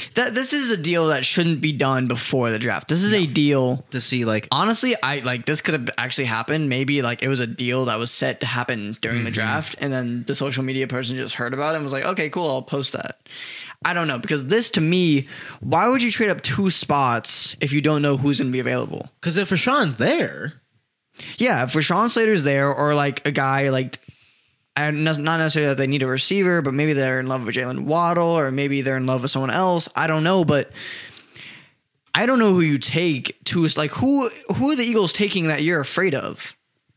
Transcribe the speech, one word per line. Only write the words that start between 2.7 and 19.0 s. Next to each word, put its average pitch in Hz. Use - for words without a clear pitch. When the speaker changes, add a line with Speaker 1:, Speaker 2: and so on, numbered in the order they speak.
Speaker 1:
This 165
is 208
a 190
Speaker 2:
No. 139
Speaker 1:
deal. 135
Speaker 2:
To 127
see, 120
like, 107
Speaker 1:
Honestly, 220
I, 139
like, 123
this 151
could -
have 127
actually 127
happened. 135
Maybe, 135
like, 120
it 131
was 131
a 117
deal 123
that 110
was 120
set 131
to 131
happen 117
during 113
the 117
Speaker 3:
Mm-hmm. -
Speaker 1:
draft, 117
and 143
then 120
the 139
social 131
media 131
person 127
just 120
heard 123
about 147
it 160
and 151
was 135
like, 135
"Okay, 175
cool, 170
I'll 131
post 139
that." -
I 175
don't 170
know, 135
because 139
this, 214
to 170
me, 160
why 175
would 254
you 240
trade 214
up 165
two 190
spots 135
if 139
you 147
don't 151
know 143
who's 135
gonna 135
be 127
available? 123